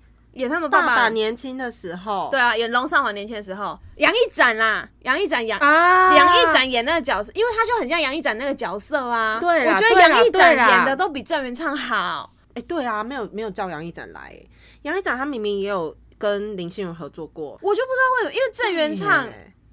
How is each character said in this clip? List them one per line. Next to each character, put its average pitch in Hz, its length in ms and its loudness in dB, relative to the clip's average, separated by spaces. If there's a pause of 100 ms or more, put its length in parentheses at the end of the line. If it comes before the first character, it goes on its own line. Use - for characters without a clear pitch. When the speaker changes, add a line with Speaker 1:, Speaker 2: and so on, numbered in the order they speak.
(340)
Speaker 1:
演 247 140 -4
他 320 120 -2
们 302 100 -4
爸 311 120 4
爸。 330 40 0
Speaker 2:
爸 247 100 2
爸 233 120 4
年 220 260 -2
轻 254 240 -10
的 262 100 -6
时 180 280 -12
候。 185 340 -6
Speaker 1:
对 269 80 0
啊， 240 180 2
演 226 140 -2
龙 247 160 0
少 302 160 0
华 233 80 -2
年 202 160 -8
轻 233 80 -12
的 208 80 -10
时 196 100 -12
候， 190 240 -8 (200)
杨 294 160 2
一 466 180 2
展 247 260 2
啦， 220 320 0 (120)
杨 262 200 -2
一 392 60 0
展 262 180 -2
演， 220 140 -4
Speaker 2:
啊。 349 560 6
Speaker 1:
杨 - 140 8 (120)
一 330 120 4
展 262 180 4
演 233 140 0
那 294 100 0
个 330 80 0
角 220 180 -2
色， 208 140 -10
因 427 100 0
为 494 120 0
他 453 80 0
就 453 160 -2
很 254 80 -4
像 330 120 0
杨 277 140 -2
一 320 60 -6
展 226 180 -2
那 254 60 -6
个 277 100 -2
角 208 240 -6
色 269 300 -4
啊。 226 320 -2
Speaker 2:
对 330 240 2
啦， 226 80 4
Speaker 1:
我 196 80 2
觉 427 80 4
得 415 120 8
杨 330 240 6
一 480 60 4
展 - 20 2
Speaker 2:
对 349 240 6
啦， 240 100 4
对 196 100 6
啦。 - 0 -
Speaker 1:
演 180 100 4
的 269 80 0
都 359 140 -2
比 277 120 -8
郑 285 220 -4
元 247 100 -8
畅 294 240 -4
好。 196 560 -4 (220)
Speaker 2:
哎， 247 140 -10
对 330 160 -4
啊， 214 180 -4
没 240 140 -10
有， 226 160 -8
没 202 100 -8
有 220 80 -8
叫 190 200 -6
杨 156 140 -10
一 170 60 -12
展 117 220 -16
来， 78 80 -18
哎， 67 260 -20 (360)
杨 302 140 -6
一 392 60 -4
展 311 140 -4
他 254 80 -6
明 277 160 -6
明 208 180 -4
也 196 100 -4
有 180 280 -6 (220)
跟 208 380 -4
林 175 120 -8
心 190 180 -10
如 170 60 -10
合 160 160 -14
作 156 180 -16
过。 151 360 -14
Speaker 1:
我 403 120 0
就 403 100 -2
不 508 40 -6
知 523 80 -4
道 523 80 2 (120)
为 480 80 0
什 320 40 -4
么， - 60 -12
因 - 40 -4
为 494 140 -2
郑 453 200 -2
元 311 220 -2
畅 302 300 0
Speaker 2:
对 220 60 -12
耶。 107 240 -20 (180)